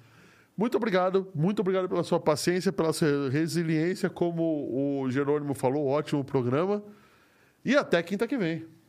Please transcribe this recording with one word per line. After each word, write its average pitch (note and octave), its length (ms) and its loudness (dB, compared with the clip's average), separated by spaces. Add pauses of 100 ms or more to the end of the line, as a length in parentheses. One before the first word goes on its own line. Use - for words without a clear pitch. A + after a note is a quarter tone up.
(560)
Muito A#3+ 200 0
obrigado, F#3+ 580 2
muito F#3 280 2
obrigado F#3 260 0
pela F3 160 0
sua E3 160 2
paciência, F3 500 0
pela D#3+ 220 0
sua C#3+ 360 2
resiliência D#3+ 800 0
como D3+ 920 -2
o C3 80 -2
Jerônimo C#3+ 420 0
falou, C3+ 360 0
ótimo D3 340 0
programa. C#3 580 0 (840)
E A#3 100 2
até C4 300 2
quinta G#3 240 -4
que C#4+ 100 -2
vem. E3 260 -2 (240)